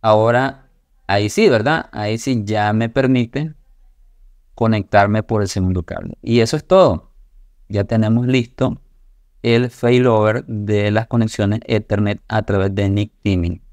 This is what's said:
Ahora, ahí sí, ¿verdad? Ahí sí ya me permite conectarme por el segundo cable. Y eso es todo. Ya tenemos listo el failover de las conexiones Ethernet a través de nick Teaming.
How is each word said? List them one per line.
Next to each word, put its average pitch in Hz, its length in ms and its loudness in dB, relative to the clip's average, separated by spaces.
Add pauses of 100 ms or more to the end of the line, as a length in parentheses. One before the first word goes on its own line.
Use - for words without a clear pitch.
Ahora, 117 680 0 (360)
ahí 101 220 0
sí, 208 200 2
¿verdad? 135 440 0
Ahí 107 240 -6
sí 117 280 -4
ya 104 280 0
me 113 160 0
permite 131 680 -2 (1000)
conectarme 107 680 2
por 107 200 -2
el 98 60 -4
segundo 92 340 -2
cable. - 400 -12
Y 117 180 2
eso 113 160 0
es 147 100 -8
todo. 175 460 2 (560)
Ya 101 160 -2
tenemos 113 420 0
listo 127 540 -2 (640)
el 117 260 0
failover 120 760 2
de 104 440 -2
las 110 160 0
conexiones 110 600 -2
Ethernet 104 600 -2
a 107 140 -2
través 98 320 -2
de 101 140 -2
nick 101 240 -2 (100)
Teaming. 90 400 -2 (100)